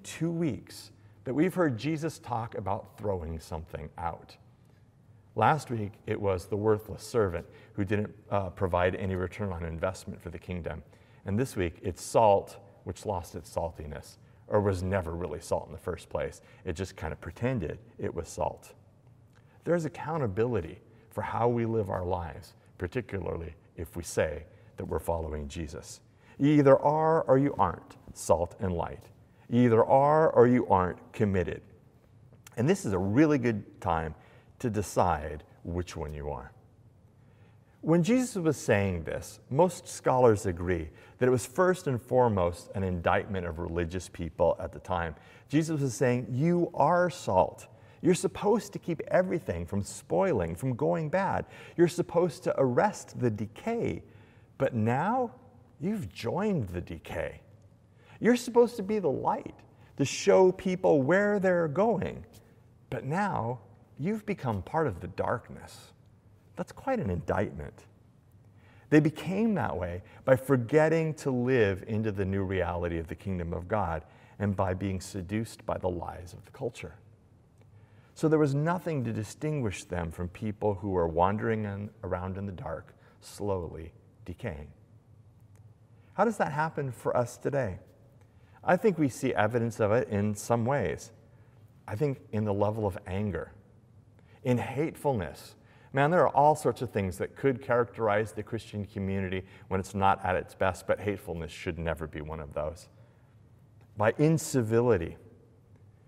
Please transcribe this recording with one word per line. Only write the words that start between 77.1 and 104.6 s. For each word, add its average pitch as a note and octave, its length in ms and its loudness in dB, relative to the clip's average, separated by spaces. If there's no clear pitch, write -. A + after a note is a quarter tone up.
So D#3+ 140 0
there D#3 100 6
was C#3+ 160 2
nothing D#3 500 -2
to A2+ 80 -2
distinguish A2+ 720 -4
them F2 260 -4
from F2 180 -6
people G#2 460 -4
who G2+ 160 -6
were F2 180 2
wandering G#2+ 560 0
in, G2+ 240 -6
around F#2 320 -4
in G2 80 -8
the G2+ 80 -8
dark, D#2+ 420 -10
slowly E2+ 680 -6
decaying. D2+ 440 -10
How G3+ 120 2
does A3+ 100 0
that E3 160 -2
happen D3+ 380 -2
for - 260 -2
us A#2+ 220 0
today? C3 400 -2
I F3+ 140 2
think F3+ 220 2
we D3+ 100 4
see B2 240 -2
evidence A2+ 480 0
of G#2 120 4
it B2 160 2
in G#2 260 0
some A#2 320 0
ways. A2+ 460 -2
I G#2 80 -8
think C#3 240 -2
in G#2+ 120 -2
the G#2 80 0
level G#2 340 0
of F2+ 200 -4
anger, F#2 460 -4
in B2 160 2
hatefulness. A#2 960 -4
Man, C#3+ 200 4
there F3+ 80 6
are - 160 4
all D3 180 6
sorts C3+ 280 0
of A#2 80 -4
things F#2+ 280 -2
that - 160 -6
could C#3 260 0
characterize A2+ 720 0
the G#2 120 -8
Christian G#2 400 -8
community F#2+ 600 -4
when F#2+ 140 -2
it's - 120 -8
not G2 320 2
at F#2 120 2
its - 180 -6
best, F#2 320 -2
but - 140 0
hatefulness E2+ 500 -6
should E2+ 300 -6
never D#2+ 260 -4
be D#2 140 -10
one D#2 180 -10
of C#2+ 140 -12
those. D2+ 360 -6
By G#2+ 200 4
incivility, A#2 1000 2